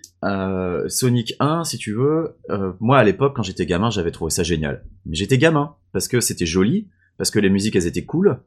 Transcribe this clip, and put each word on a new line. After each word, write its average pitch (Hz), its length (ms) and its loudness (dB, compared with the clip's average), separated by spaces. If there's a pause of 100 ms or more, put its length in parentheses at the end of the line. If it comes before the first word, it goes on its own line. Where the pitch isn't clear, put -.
(240)
Euh, 95 680 -2
Sonic 120 500 0
un, 156 240 0
si 135 140 -6
tu 104 160 -6
veux, 151 420 0 (140)
euh, 95 300 -2
moi, 131 180 4
à 123 60 8
l'époque, 117 320 2
quand 113 80 -4
j'étais 92 240 -4
gamin, 90 240 0
j'avais 85 200 -2
trouvé 80 200 -4
ça 90 120 -2
génial. 78 420 -2 (200)
Mais 78 100 -8
j'étais 101 220 2
gamin, 151 380 2 (180)
parce 92 140 -4
que 123 120 0
c'était 92 280 -2
joli, 104 400 2 (300)
parce 92 140 -4
que 107 80 0
les 95 100 4
musiques, 98 260 0
elles 87 120 2
étaient - 180 -4
cool, 165 420 0